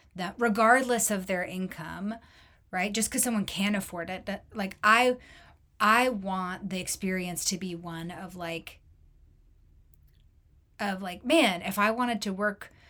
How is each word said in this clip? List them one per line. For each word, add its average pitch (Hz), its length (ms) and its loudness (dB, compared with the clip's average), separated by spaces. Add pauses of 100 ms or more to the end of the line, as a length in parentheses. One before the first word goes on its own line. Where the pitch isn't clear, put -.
(160)
that, 180 220 -8
regardless 233 720 4
of 190 160 -2
their 185 180 -2
income, 185 680 -6 (560)
right? 190 240 -2
Just 214 160 0
'cause - 140 0
someone 220 220 0
can't 208 300 0
afford 185 360 -6
it, 185 160 -10
that, 202 160 -6 (100)
like, 190 300 -6
I, 247 320 6 (640)
I 226 280 6
want 190 600 -4
the 185 100 -4
experience 180 640 -4
to 190 120 0
be 180 180 -6
one 170 360 -10
of, 180 260 -12
like, 165 420 -8 (2000)
of, 196 220 -4
like, 185 240 -10
man, 240 380 4
if 196 140 -4
I 208 140 4
wanted 233 300 -2
to 202 100 -2
work, 202 400 -4 (180)